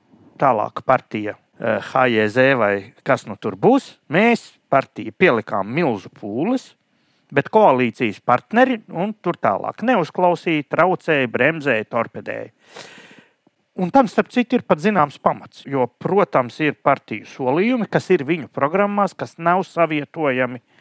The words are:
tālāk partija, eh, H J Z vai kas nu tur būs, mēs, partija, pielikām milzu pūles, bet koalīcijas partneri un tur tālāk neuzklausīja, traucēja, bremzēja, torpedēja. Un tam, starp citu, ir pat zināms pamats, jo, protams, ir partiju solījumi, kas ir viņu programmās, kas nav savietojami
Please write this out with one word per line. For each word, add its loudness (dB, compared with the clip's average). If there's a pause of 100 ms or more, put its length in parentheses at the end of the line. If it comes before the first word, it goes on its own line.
(360)
tālāk 0
partija, -2
eh, -6
H 0
J 2
Z 4
vai 0 (100)
kas -2
nu -12
tur -6
būs, 2 (160)
mēs, 0 (100)
partija, -4
pielikām 0
milzu -4
pūles, -6 (580)
bet -2
koalīcijas 2
partneri 0
un -6
tur -6
tālāk -4
neuzklausīja, 0
traucēja, 0
bremzēja, 0
torpedēja. -8 (1300)
Un -2
tam, 4
starp 0
citu, 0
ir -6
pat 0
zināms 0
pamats, -4
jo, 0
protams, 0
ir 0
partiju -2
solījumi, -2
kas 0
ir 2
viņu -4
programmās, -2
kas -12
nav 2
savietojami -2 (200)